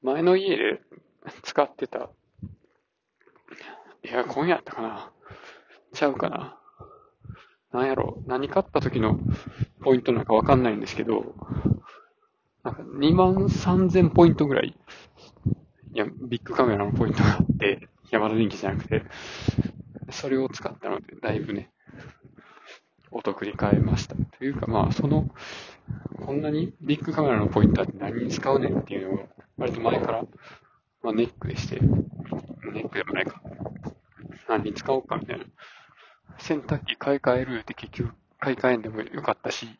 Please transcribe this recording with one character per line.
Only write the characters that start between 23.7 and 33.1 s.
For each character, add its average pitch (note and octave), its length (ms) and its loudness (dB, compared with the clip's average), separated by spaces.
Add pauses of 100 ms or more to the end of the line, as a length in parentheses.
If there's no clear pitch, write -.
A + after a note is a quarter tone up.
え G#2 40 6
ま - 180 4
し - 100 -2
た。 - 80 -10
と - 300 -6
い C3+ 40 0
う C#3 100 -4
か、 - 80 -4
ま A2 220 2
あ、 - 20 0
そ - 160 0
の、 D3+ 260 2 (920)
こ C3 80 -6
ん C#3+ 80 -2
な D3+ 100 -2
に D#3+ 300 -2
ビ D3 160 0
ッ - 60 -8
グ D#3+ 100 -4
カ D#3 100 2
メ C#3+ 60 4
ラ A#2 80 4
の G#2 100 2
ポ G#2 160 6
イ G#2 40 10
ン G2+ 60 8
ト - 80 2
っ F#2+ 60 -2
て - 100 -8
何 A2 280 -4
に - 40 -4
使 - 220 -2
う C3+ 80 6
ね B2+ 100 0
ん - 100 0
っ - 40 -6
て - 100 -10
い G2 100 -4
う F#2+ 80 -6
の G2 120 -4
を、 - 60 -18 (280)
割 B2 160 -2
と A2+ 80 -6
前 A#2 180 2
か A#2+ 120 -2
ら、 A2+ 120 -4 (800)
ま A#2 80 -4
あ、 A2 40 -2
ネ A2 100 2
ッ A#2 100 -4
ク - 140 -12
で - 80 -8
し - 120 -6
て、 - 120 -6
ネ - 1000 -2
ッ - 80 -8
ク G#2 100 -4
で - 40 -2
も - 100 -6